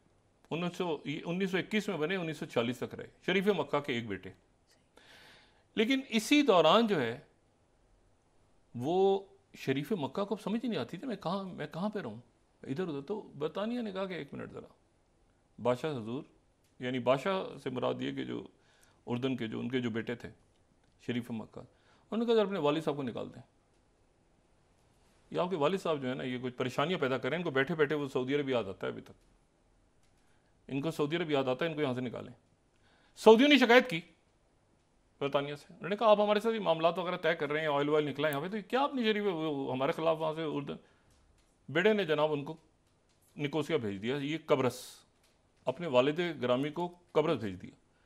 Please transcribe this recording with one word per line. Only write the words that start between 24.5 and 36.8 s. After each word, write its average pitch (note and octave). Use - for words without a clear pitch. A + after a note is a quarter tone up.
ये D3
आपके F3+
वालिद E3
साहब D#3+
जो B2+
है B2+
ना D3
ये B2+
कुछ B2
परेशानियाँ C#3+
पैदा C3
करें, C3+
इनको E3+
बैठे C3+
बैठे D#3
वो C#3+
सऊदी C3
अरब C#3+
याद A2+
आता G2
है B2+
अभी A2
तक, -
इनको C#3
सऊदी D#3
अरब E3+
याद C3+
आता B2+
है, E3
इनको D3+
यहाँ C3
से C3
निकालें।" A2
सऊदियों A#3
ने D4
शिकायत B3
की E3+
बरतानिया C#3+
से, -
उन्होंने F#3+
कहा, A3+
"आप G#3
हमारे G#3
साथ A3+
ये A3+
मामलात E3+